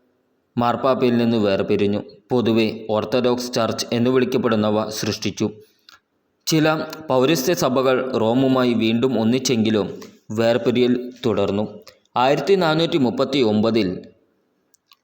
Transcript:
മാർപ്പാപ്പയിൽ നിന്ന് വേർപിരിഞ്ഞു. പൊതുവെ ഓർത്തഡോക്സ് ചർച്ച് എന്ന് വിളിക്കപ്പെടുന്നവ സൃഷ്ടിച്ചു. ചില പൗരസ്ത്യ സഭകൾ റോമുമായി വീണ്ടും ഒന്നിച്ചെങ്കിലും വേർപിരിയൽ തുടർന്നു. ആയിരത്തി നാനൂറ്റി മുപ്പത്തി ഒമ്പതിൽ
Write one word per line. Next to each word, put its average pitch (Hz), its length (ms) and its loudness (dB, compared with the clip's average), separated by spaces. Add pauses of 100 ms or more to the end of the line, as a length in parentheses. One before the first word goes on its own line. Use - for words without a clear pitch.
(560)
മാർപ്പാപ്പയിൽ 120 600 2
നിന്ന് 117 200 2
വേർപിരിഞ്ഞു. 101 640 0 (260)
പൊതുവെ 113 400 2 (220)
ഓർത്തഡോക്സ് 120 640 -2
ചർച്ച് 113 400 -2
എന്ന് 120 160 2
വിളിക്കപ്പെടുന്നവ 113 800 0
സൃഷ്ടിച്ചു. 104 580 -4 (1000)
ചില 156 200 2 (360)
പൗരസ്ത്യ 139 520 0
സഭകൾ 131 420 2 (180)
റോമുമായി 123 580 2
വീണ്ടും 113 460 0
ഒന്നിച്ചെങ്കിലും 113 680 0 (420)
വേർപിരിയൽ 120 640 2 (240)
തുടർന്നു. 101 460 0 (500)
ആയിരത്തി 147 400 2
നാനൂറ്റി 165 420 2
മുപ്പത്തി 135 440 0
ഒമ്പതിൽ 107 460 2 (1160)